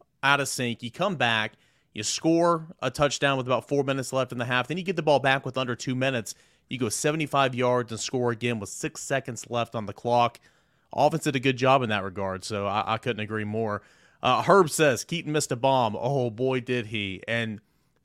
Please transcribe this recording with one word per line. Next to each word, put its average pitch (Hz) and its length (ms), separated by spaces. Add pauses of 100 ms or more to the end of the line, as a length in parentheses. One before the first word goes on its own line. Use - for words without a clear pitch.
(220)
out 143 180
of 135 80
sync, 120 360
you 117 80
come 190 240
back, 113 380 (400)
you 107 100
score 165 640 (160)
a 127 80
touchdown 139 460
with 123 100
about 123 200
four 143 160
minutes 135 300
left 131 180
in 123 60
the 120 80
half, 127 220
then 160 100
you 185 60
get 165 120
the 170 60
ball 147 180
back 135 260
with 131 120
under 123 180
two 131 200
minutes, 127 400 (340)
you 127 80
go 120 120
seventy-five 143 640
yards 123 360
and 107 80
score 123 320
again 117 280
with 98 100
six - 320
seconds 131 480
left 117 240
on 107 140
the 101 60
clock. 120 460 (540)
Offense 151 300
did 143 120
a 135 40
good 131 180
job 131 240
in 117 80
that 101 140
regard, 95 400
so 101 240
I, 101 260
I 113 60
couldn't 110 220
agree 107 240
more. 104 360 (400)
Uh, 127 220
Herb 175 260
says, 143 340
"Keaton 156 280
missed 151 200
a 131 40
bomb." 120 440
Oh, 127 300
boy, 127 320
did 123 240
he. 101 420
And 113 320 (460)